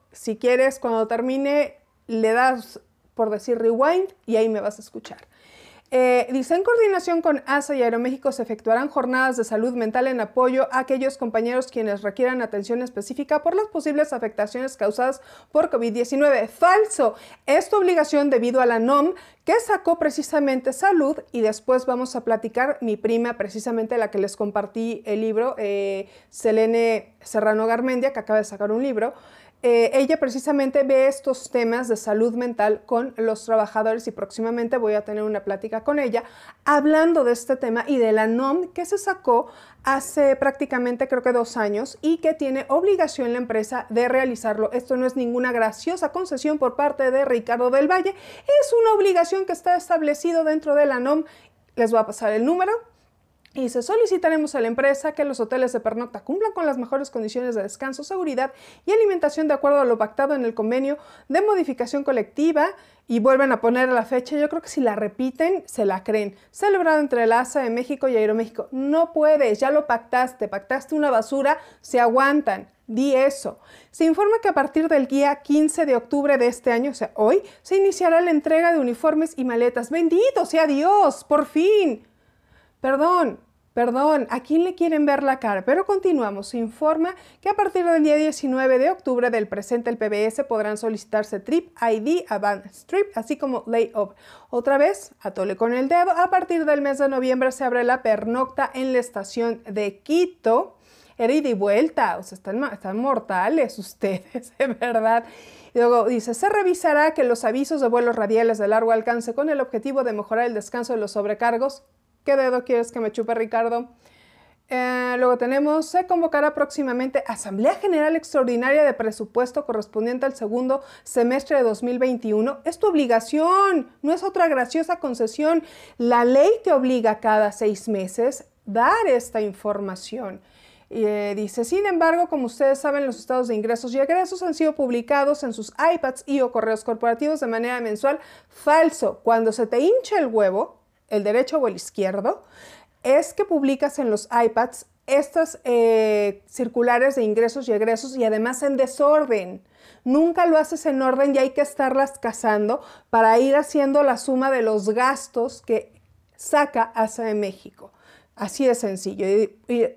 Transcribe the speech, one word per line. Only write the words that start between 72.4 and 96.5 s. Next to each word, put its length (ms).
Di 300
eso. 420
"Se 140
informa 360
que 80
a 60
partir 320
del 220
día 340
quince 440
de 100
octubre 420
de 80
este 240
año", 220
o 20
sea, 200
hoy, 280
"se 120
iniciará 460
la 100
entrega 420
de 60
uniformes 580
y 80
maletas". 460
Bendito 560
sea 220
Dios, 560
por 220
fin. 600
Perdón, 600
perdón, 560
¿a 120
quién 220
le 100
quieren 300
ver 180
la 160
cara? 280
Pero 180
continuamos. 640
Se 80
informa 580
que 80
a 20
partir 320
del 180
día 140
diecinueve 640
de 120
octubre 380
del 200
presente, 420
el 80
P 100
B 160
S 200
podrán 340
solicitarse 600
Trip 420
I 180
D, 300
Advance 560
Trip, 300
así 200
como 300
Layover. 500
Otra 300
vez, 420
atole 380
con 160
el 160
dedo. 220
"A 180
partir 340